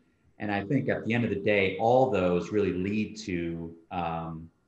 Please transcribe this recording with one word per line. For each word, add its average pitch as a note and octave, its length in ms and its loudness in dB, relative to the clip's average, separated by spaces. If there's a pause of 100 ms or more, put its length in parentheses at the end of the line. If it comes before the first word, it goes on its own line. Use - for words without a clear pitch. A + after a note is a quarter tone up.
(400)
And G#2 120 -4
I G2+ 120 -2
think B2+ 260 0
at F#2+ 160 -2
the G#2+ 80 0
end A#2+ 100 2
of G#2 60 0
the G2 60 0
day, G2 440 2
all B2 300 4
those F2+ 420 2
really G2+ 220 2
lead G#2 440 -2
to, E2+ 580 -6 (160)
um, E2 580 -6 (180)